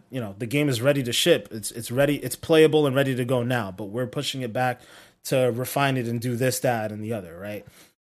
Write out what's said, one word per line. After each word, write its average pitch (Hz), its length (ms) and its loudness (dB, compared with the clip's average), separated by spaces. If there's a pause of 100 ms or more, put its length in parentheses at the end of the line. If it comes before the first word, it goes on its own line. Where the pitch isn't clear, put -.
you 127 100 -8
know, 101 180 -8
"The 120 80 -6
game 147 220 0
is 120 140 0
ready 139 220 2
to 117 100 -4
ship. 156 380 4
It's, 107 200 -10
it's 117 200 -10
ready, 139 260 2
it's - 180 -6
playable 156 520 6
and 127 80 0
ready 135 200 2
to 127 80 -2
go 123 200 0
now, 117 280 -2
but 101 140 -10
we're 120 220 -4
pushing 135 340 -6
it 120 100 -6
back 127 300 -2 (440)
to 127 280 2
refine 131 440 0
it 117 100 -2
and 117 120 -2
do 123 160 -2
this, 123 260 0
that, 113 300 0
and 107 120 -8
the 110 100 -6
other," 87 240 -10
right? 104 280 -10 (480)